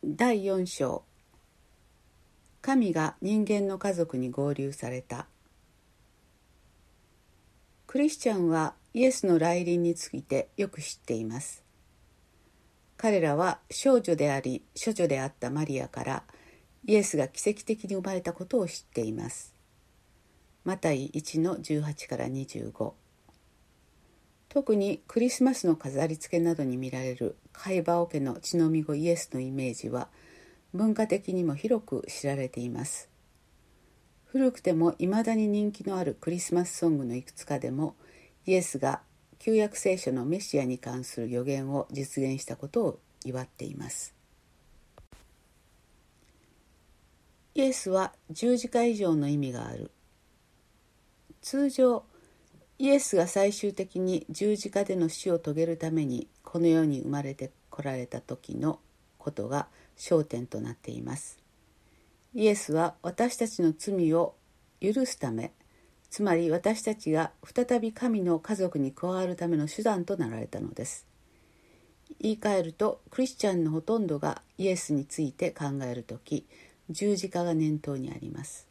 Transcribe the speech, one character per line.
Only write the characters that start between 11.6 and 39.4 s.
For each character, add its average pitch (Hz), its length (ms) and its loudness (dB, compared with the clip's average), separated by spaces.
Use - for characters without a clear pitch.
彼 208 240 4
ら 147 160 4
は 180 220 2
少 254 320 6
女 165 160 2
で 143 140 2
あ 139 100 0
り、 127 240 -4
処 - 160 -2
女 185 160 2
で 135 140 2
あ 135 60 -4
っ 143 120 -8
た 123 100 -4
マ 147 140 0
リ 139 180 -4
ア 127 60 -6
か - 160 -8
ら 135 200 -4
イ 208 100 4
エ 208 80 6
ス 190 120 -4
が 131 140 2
奇 - 200 -2
跡 208 140 -4
的 220 220 -4
に 190 100 -4
生 190 100 -4
ま 190 80 -6
れ 185 60 -2
た 202 140 -4
こ 185 100 -10
と - 160 0
を 180 80 0
知 - 140 -10
っ - 120 -20
て 117 120 -2
い 110 80 -4
ま 110 160 -6
す。 - 260 -16
マ 185 100 -2
タ 165 160 0
イ 135 140 0
一 156 340 -6
の 170 220 0
十 151 200 -2
八 151 260 -6
か 131 100 -6
ら 127 100 -4
二 131 180 -6
十 - 280 -10
五。 - 220 -6
特 277 260 2
に 202 320 0
ク - 140 0
リ 247 80 4
ス 247 160 2
マ 262 80 6
ス - 120 -4
の 165 120 4
飾 139 280 -2
り 160 120 -2
付 - 200 -2
け 170 60 4
な 170 120 4
ど 151 100 -2
に 127 100 0
見 127 160 -4
ら 131 80 -6
れ 127 160 -4
る - 220 -4
貝 185 300 -2
羽 170 180 2
桶 170 180 -2
の 131 220 -2
血 - 160 -2
の 160 120 6
み 160 140 2
子 151 120 -2
イ 156 120 0
エ 170 80 6
ス - 180 -8
の 131 60 -2
イ 131 100 -4
メ 135 200 -2
ー 117 40 -6
ジ - 160 -8
は 123 200 -4
文 214 200 2
化 214 140 2
的 202 260 0
に 180 120 0
も 143 100 0
広 220 280 0
く - 260 -6
知 - 180 -6
ら 139 80 0
れ 131 140 -4
て - 100 -10
い 123 100 -4
ま 123 140 -6
す。 - 260 -10
古 262 260 4
く 247 80 -12
て 185 140 2
も 165 260 4
未 196 240 2
だ 226 120 2
に 214 120 4
人 208 240 2
気 - 140 -12
の 196 100 -2
あ 185 80 0
る 156 160 -2
ク - 120 -4
リ 175 100 -2
ス - 120 -4
マ 175 120 4
ス - 120 -10
ソ 170 120 2
ン 156 80 4
グ 135 80 -2
の 120 100 -4
い 127 80 -6
く - 80 -20
つ - 140 -18
か 143 140 -4
で 123 120 -4
も、 147 240 -4
イ 185 80 4
エ 185 80 6
ス - 160 -6
が 135 240 0
旧 220 160 2